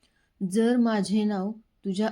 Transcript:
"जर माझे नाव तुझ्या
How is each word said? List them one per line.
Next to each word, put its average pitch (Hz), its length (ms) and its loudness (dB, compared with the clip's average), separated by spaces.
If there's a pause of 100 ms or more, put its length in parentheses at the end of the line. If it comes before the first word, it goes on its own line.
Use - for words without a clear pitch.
(500)
"जर 226 260 2
माझे 214 480 2
नाव 208 280 -2
तुझ्या 208 600 -6